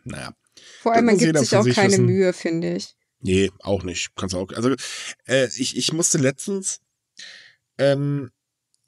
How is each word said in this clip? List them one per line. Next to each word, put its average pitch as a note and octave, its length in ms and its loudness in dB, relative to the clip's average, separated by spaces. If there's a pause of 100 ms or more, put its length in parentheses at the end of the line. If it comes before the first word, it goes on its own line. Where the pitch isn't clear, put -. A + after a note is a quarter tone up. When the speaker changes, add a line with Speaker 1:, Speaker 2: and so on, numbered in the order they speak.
Speaker 1:
naja. C2+ 300 -14 (480)
Speaker 2:
Vor A#3 100 0
Speaker 1:
Das A#3 60 4
Speaker 2:
allem, A#3 80 6
man A3+ 100 4
Speaker 1:
muss F#3 60 6
Speaker 2:
gibt D#3+ 60 4
Speaker 1:
jeder D#3+ 120 4
Speaker 2:
sich A#2+ 120 2
Speaker 1:
für G3 80 6
Speaker 2:
auch G#3+ 40 6
Speaker 1:
sich B2 120 4
Speaker 2:
keine G3 180 4
Speaker 1:
wissen. F#3+ 120 4
Speaker 2:
Mühe, F#3 280 2
finde E3+ 420 -4
ich. - 220 -10 (240)
Speaker 1:
Nee, F#2+ 280 2 (100)
auch F#2+ 240 -4
nicht. F2 340 -6
Kannst F2+ 180 -4
auch, F#2 160 -6
also, B2 240 0 (500)
äh, B2+ 300 0
ich, B2+ 220 -6
ich B2+ 160 -2
musste E3 240 0
letztens, D3+ 640 -4 (960)
ähm, C#3 540 0 (560)